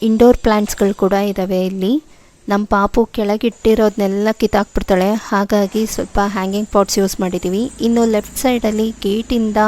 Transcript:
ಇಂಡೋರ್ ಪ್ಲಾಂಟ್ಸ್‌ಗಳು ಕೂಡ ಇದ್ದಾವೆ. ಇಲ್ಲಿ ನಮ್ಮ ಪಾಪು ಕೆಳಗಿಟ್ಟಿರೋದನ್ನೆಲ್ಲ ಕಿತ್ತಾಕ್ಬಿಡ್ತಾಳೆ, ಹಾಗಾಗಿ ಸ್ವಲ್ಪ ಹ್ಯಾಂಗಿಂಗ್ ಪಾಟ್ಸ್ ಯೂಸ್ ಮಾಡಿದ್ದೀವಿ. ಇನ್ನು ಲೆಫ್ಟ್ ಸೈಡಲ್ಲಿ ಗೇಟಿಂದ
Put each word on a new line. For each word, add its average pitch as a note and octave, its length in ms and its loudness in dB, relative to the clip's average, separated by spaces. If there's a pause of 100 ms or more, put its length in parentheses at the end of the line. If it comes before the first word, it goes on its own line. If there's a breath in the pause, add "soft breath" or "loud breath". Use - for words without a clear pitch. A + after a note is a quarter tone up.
ಇಂಡೋರ್ A3+ 360 4
ಪ್ಲಾಂಟ್ಸ್‌ಗಳು G#3 560 0
ಕೂಡ G3 200 0
ಇದ್ದಾವೆ. G3 520 -2
ಇಲ್ಲಿ F#3+ 380 -2 (460 soft breath)
ನಮ್ಮ G#3 160 0
ಪಾಪು G#3 400 2
ಕೆಳಗಿಟ್ಟಿರೋದನ್ನೆಲ್ಲ G#3 1300 0
ಕಿತ್ತಾಕ್ಬಿಡ್ತಾಳೆ, G3+ 840 0
ಹಾಗಾಗಿ G#3 720 0
ಸ್ವಲ್ಪ G3+ 420 -4
ಹ್ಯಾಂಗಿಂಗ್ G3+ 420 -4
ಪಾಟ್ಸ್ G3+ 300 0
ಯೂಸ್ F#3+ 200 0
ಮಾಡಿದ್ದೀವಿ. F#3 520 -4 (100)
ಇನ್ನು A#3 240 2
ಲೆಫ್ಟ್ G#3+ 320 -2
ಸೈಡಲ್ಲಿ A3 540 0 (100)
ಗೇಟಿಂದ A3 560 -2 (100)